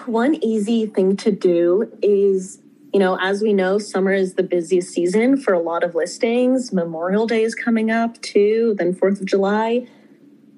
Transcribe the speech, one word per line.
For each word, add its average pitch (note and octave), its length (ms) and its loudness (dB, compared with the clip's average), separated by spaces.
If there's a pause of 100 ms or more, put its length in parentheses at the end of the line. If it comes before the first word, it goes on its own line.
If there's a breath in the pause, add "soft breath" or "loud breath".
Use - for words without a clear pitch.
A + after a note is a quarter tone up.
one A#3+ 360 2
easy A3 420 0
thing G3 320 0
to A3 140 0
do F3+ 600 2 (120)
is, G3 560 0 (340)
you G3+ 60 2
know, F#3 200 2
as G3 220 -2
we A3 100 2
know, G3 280 2
summer F#3+ 340 -2
is F#3 220 -2
the F#3 80 0
busiest F3 480 -2
season G#3+ 460 2
for G3 180 0
a F3 40 2
lot E3+ 240 -4
of E3+ 120 -4
listings. B3 760 -2
Memorial F3+ 540 -2
Day A3+ 160 0
is A3+ 140 -2
coming A3 340 -2
up A3+ 320 -2
too, A3 560 2
then F3+ 160 0
fourth G3 280 0
of F#3+ 40 -6
July. G#3+ 640 0 (720 loud breath)